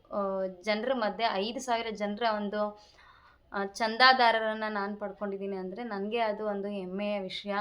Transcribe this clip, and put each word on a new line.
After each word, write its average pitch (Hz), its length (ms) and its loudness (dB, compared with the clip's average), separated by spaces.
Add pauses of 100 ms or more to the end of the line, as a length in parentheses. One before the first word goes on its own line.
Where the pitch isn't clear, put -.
ಆ, 190 400 -2 (160)
ಜನರ 214 320 0
ಮಧ್ಯೆ 214 380 0
ಐದು 214 280 -2
ಸಾವಿರ 233 300 0
ಜನರ 208 320 -2 (140)
ಒಂದು, 208 480 -4 (680)
ಆ, 202 120 -2
ಚಂದಾದಾರರನ್ನ 226 1040 4
ನಾನು 208 280 -4
ಪಡ್ಕೊಂಡಿದ್ದೀನಿ 196 600 -6
ಅಂದ್ರೆ 190 280 -6
ನನಗೆ 214 340 -2
ಅದು 214 280 0
ಒಂದು 202 220 -2
ಹೆಮ್ಮೆಯ 202 520 -4
ವಿಷಯ. 190 400 -6